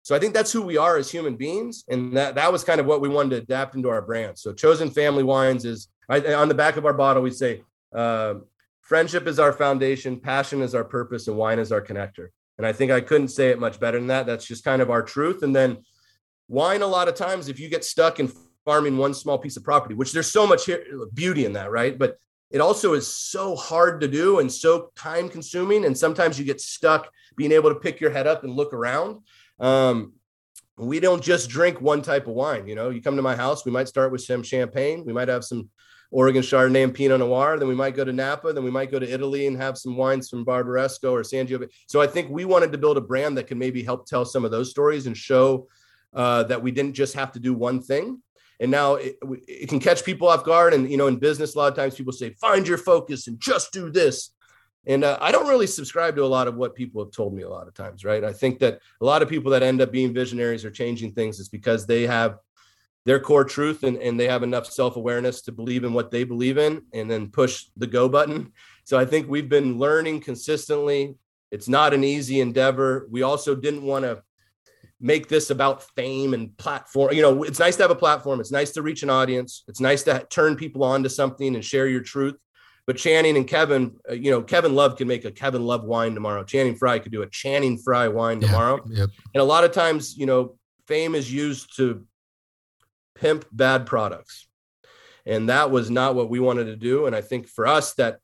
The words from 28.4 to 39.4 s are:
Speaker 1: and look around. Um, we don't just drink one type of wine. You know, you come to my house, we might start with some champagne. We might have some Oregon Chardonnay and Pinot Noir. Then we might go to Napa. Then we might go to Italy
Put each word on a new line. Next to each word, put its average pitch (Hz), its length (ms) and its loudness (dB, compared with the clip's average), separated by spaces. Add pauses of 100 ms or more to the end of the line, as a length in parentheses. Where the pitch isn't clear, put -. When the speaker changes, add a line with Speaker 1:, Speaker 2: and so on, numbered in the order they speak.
Speaker 1:
and 127 120 -10
look 143 160 -2
around. 143 480 -4 (400)
Um, 127 540 2 (640)
we 131 220 -4
don't 180 220 4
just 165 280 0
drink 170 320 2
one 147 180 2
type 139 260 -2
of 117 60 -8
wine. 123 340 -4
You 107 80 -10
know, 113 140 -6
you 117 140 -8
come 139 140 -2
to 139 60 0
my 131 140 0
house, 131 300 -2
we 120 60 -2
might 131 160 -2
start 131 220 0
with 127 120 -6
some 120 200 -4
champagne. 131 600 -4
We 120 80 -8
might 123 160 -2
have 123 160 -2
some 110 240 -10 (420)
Oregon 131 300 4
Chardonnay 131 440 4
and 127 100 0
Pinot 135 240 4
Noir. 131 400 2
Then 139 100 0
we 127 60 0
might 135 200 -2
go 135 100 -2
to 127 100 -4
Napa. 143 400 -2
Then 135 100 -4
we 127 60 -4
might 135 200 -4
go 139 80 -2
to 127 80 -6
Italy 139 400 -4